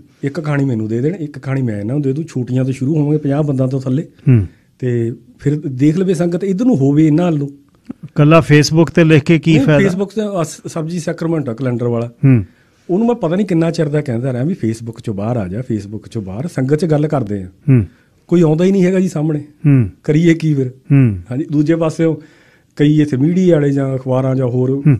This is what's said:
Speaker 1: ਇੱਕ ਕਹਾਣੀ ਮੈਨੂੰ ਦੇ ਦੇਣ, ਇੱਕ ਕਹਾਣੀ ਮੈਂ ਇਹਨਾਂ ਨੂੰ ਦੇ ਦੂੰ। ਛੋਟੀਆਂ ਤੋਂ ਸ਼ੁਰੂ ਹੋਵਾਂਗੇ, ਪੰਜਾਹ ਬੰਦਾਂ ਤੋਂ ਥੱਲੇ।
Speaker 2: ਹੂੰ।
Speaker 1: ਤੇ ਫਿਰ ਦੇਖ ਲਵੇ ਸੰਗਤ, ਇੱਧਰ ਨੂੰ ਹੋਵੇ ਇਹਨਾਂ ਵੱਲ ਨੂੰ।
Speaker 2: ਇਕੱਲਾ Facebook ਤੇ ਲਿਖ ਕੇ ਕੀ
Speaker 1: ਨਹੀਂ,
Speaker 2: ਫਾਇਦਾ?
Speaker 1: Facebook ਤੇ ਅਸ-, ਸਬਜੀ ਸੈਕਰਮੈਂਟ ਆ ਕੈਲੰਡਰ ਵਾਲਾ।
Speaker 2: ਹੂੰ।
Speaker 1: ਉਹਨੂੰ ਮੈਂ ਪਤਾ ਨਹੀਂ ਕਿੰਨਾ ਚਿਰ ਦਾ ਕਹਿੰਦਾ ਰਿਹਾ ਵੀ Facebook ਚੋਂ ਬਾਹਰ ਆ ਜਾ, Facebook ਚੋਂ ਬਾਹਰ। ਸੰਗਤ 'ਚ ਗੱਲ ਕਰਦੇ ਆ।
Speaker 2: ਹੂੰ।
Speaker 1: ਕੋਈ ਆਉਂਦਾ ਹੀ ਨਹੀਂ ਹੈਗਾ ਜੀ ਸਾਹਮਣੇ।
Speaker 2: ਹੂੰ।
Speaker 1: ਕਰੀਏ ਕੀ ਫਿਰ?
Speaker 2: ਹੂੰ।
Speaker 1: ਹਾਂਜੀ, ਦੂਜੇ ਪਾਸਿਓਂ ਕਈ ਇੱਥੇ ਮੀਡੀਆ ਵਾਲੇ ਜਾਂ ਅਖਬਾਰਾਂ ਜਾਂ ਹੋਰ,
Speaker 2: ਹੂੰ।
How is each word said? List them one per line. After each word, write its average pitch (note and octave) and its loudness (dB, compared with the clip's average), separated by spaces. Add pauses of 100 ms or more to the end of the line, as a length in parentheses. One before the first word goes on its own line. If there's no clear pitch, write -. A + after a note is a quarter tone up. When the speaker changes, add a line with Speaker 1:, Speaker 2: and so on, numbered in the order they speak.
(240)
Speaker 1:
ਇੱਕ C#3 -4
ਕਹਾਣੀ D3 -2
ਮੈਨੂੰ A2 -4
ਦੇ A#2 -2
ਦੇਣ, D#3+ -2
ਇੱਕ D3 -10
ਕਹਾਣੀ C3+ -4
ਮੈਂ A2 -4
ਇਹਨਾਂ A2 -4
ਨੂੰ D3+ -2
ਦੇ C3+ 0
ਦੂੰ। D3 -6
ਛੋਟੀਆਂ B2+ -4
ਤੋਂ C3 -2
ਸ਼ੁਰੂ C#3 -2
ਹੋਵਾਂਗੇ, D3 0
ਪੰਜਾਹ D3 -2
ਬੰਦਾਂ C3 0
ਤੋਂ C3 -4
ਥੱਲੇ। C3 -4 (220)
Speaker 2:
ਹੂੰ। G#2+ 4 (320)
Speaker 1:
ਤੇ A#2+ -2 (260)
ਫਿਰ D3 -2
ਦੇਖ D3+ 0
ਲਵੇ F#3+ 0
ਸੰਗਤ, E3+ -2
ਇੱਧਰ G3 -2
ਨੂੰ B3 2
ਹੋਵੇ C#3+ 2
ਇਹਨਾਂ D#3 2
ਵੱਲ E3 0
ਨੂੰ। C#3+ -6 (540)
Speaker 2:
ਇਕੱਲਾ D3+ 4
Facebook D3+ 4 (100)
ਤੇ F3 6
ਲਿਖ D#3 6
ਕੇ E3 2
ਕੀ E3 2
Speaker 1:
ਨਹੀਂ, C4 4
Speaker 2:
ਫਾਇਦਾ? D3+ 4
Speaker 1:
Facebook F#3 -4
ਤੇ G3+ -4
ਅਸ-, D#3 -8
ਸਬਜੀ E3 -8
ਸੈਕਰਮੈਂਟ D#3+ -4
ਆ A2+ -4
ਕੈਲੰਡਰ B2 -2
ਵਾਲਾ। A#2 -2 (180)
Speaker 2:
ਹੂੰ। A#2+ 4 (440)
Speaker 1:
ਉਹਨੂੰ G#3 0
ਮੈਂ A#3+ 0
ਪਤਾ F3+ -4
ਨਹੀਂ G#3+ -2
ਕਿੰਨਾ E3 0
ਚਿਰ E3 -2
ਦਾ D3 -2
ਕਹਿੰਦਾ B2 -4
ਰਿਹਾ A#2+ -4
ਵੀ F3 -2
Facebook A2+ -6
ਚੋਂ A2+ -6
ਬਾਹਰ G#2+ -4
ਆ G2 -4
ਜਾ, F#2+ -8
Facebook G#2+ -8
ਚੋਂ A2+ -8
ਬਾਹਰ। G2 -10
ਸੰਗਤ C3+ -2
'ਚ F3+ 0
ਗੱਲ D3+ 0
ਕਰਦੇ G#2 -4
ਆ। F#2 -14 (220)
Speaker 2:
ਹੂੰ। A#2+ 4 (420)
Speaker 1:
ਕੋਈ F3 2
ਆਉਂਦਾ D#3+ 2
ਹੀ G3 4
ਨਹੀਂ G3 2
ਹੈਗਾ F#3 2
ਜੀ F#3 0
ਸਾਹਮਣੇ। D3+ -2
Speaker 2:
ਹੂੰ। C#3 0 (140)
Speaker 1:
ਕਰੀਏ E3 4
ਕੀ D#3+ -2
ਫਿਰ? C3 -2
Speaker 2:
ਹੂੰ। B2 2 (140)
Speaker 1:
ਹਾਂਜੀ, C3+ -6
ਦੂਜੇ D3+ 2
ਪਾਸਿਓਂ D#3+ 0 (600)
ਕਈ D3+ 4
ਇੱਥੇ C#3+ 0
ਮੀਡੀਆ F3 2
ਵਾਲੇ C#3+ 2
ਜਾਂ C#3 -2
ਅਖਬਾਰਾਂ C3 -2
ਜਾਂ C3 0
ਹੋਰ, B2+ 0
Speaker 2:
ਹੂੰ। C#3 2